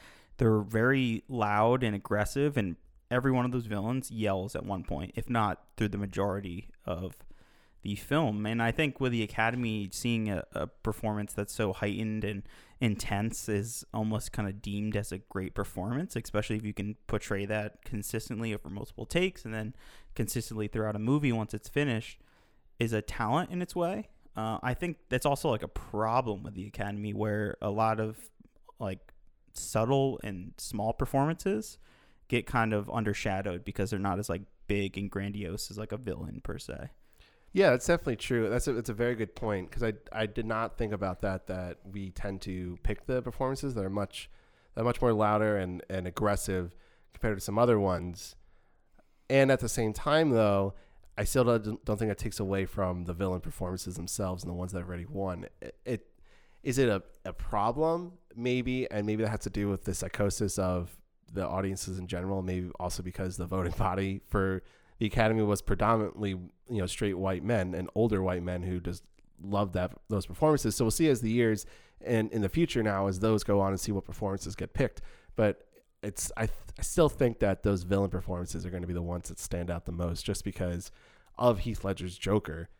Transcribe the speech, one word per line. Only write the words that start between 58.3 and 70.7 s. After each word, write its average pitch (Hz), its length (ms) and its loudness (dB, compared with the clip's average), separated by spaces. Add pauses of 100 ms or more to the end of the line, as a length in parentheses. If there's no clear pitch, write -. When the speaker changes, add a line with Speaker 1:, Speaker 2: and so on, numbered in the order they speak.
Speaker 2:
Maybe, 123 540 0
and 104 160 0
maybe 110 180 2
that 107 60 2
has 110 100 -2
to 101 100 -6
do 101 180 0
with 98 160 -2
the 98 100 -2
psychosis 101 640 0
of 90 380 0 (360)
the 95 160 -2
audiences 95 500 -4
in 90 80 -6
general, 92 360 -2
maybe 92 360 -2
also 90 240 -4
because 90 360 -4
the 87 80 -4
voting 90 260 0
<laughs> - 60 -2
body 98 500 0
for 95 340 2 (360)
the 113 80 2
Academy 110 360 4
was 104 180 4
predominantly, 104 680 2
you 90 200 -6 (180)
know, 107 180 0
straight 98 320 0
white 95 260 0
men 92 300 2
and 87 200 -4
older 107 280 4
white 90 200 0
men 90 200 -2
who 90 180 -2
just 87 220 -6 (380)
loved 98 340 0
that, 90 180 0 (160)
those 101 180 0
performances. 151 500 4